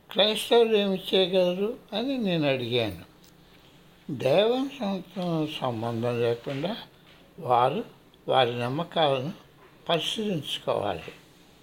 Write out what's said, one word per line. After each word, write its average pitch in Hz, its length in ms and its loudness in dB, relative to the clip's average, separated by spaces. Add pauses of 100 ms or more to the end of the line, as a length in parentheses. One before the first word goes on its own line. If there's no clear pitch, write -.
(140)
క్రైస్తవులు 214 640 4
ఏమి 196 260 0 (100)
చేయగలరు 190 640 2 (160)
అని 254 240 -2
నేను 175 300 0
అడిగాను. 117 580 -2 (1040)
దైవం 208 680 2
సం-, 180 680 -4 (140)
సంబంధం 117 600 -2
లేకుండా 139 560 -2 (640)
వారు 131 440 2 (440)
వారి 123 320 2
నమ్మకాలను 143 760 0 (560)
పరిశీలించుకోవాలి. 143 1200 -4 (500)